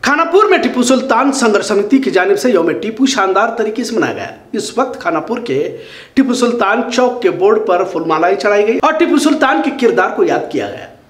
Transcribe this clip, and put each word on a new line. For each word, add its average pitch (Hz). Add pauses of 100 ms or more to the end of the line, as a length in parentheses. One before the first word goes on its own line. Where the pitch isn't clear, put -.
खानापुर 330
में 370
टीपू 247
सुल्तान 254
संघर्ष 208
समिति 202
की 269
जानिब 381
से 254
यौम 170
टीपू 233
शानदार 190
तरीके 220
से 226
मनाया 139
गया। 101 (240)
इस 208
वक्त 254
खानापुर 165
के 170 (580)
टीपू 262
सुल्तान 233
चौक 247
के -
बोर्ड 185
पर 185
फूलमालाएं 160
चढ़ाई 208
गई 226
और 311
टीपू 320
सुल्तान 277
के 285
किरदार 202
को 208
याद 151
किया 110
गया। - (220)